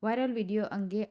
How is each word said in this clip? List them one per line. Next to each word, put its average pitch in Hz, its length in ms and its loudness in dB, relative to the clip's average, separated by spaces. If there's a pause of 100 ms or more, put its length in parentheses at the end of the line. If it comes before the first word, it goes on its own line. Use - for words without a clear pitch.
વાયરલ 247 300 2
વીડિયો 214 380 0
અંગે 196 400 -2